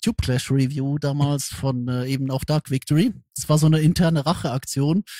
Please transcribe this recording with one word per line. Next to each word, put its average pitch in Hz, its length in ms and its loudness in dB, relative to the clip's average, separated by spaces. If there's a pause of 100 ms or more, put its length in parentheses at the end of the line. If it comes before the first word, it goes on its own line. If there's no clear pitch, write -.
Tube - 220 -2
Clash 127 300 -2
Review 139 460 0
damals 143 480 -2
von, 127 420 -4
äh, 123 180 -2
eben 135 240 -2
auch 131 140 -4
Dark 151 260 -2
Victory, 151 420 2 (220)
das - 140 -8
war 151 100 4
so 156 80 4
eine 156 140 4
interne 165 440 4
Racheaktion. 147 800 0 (180)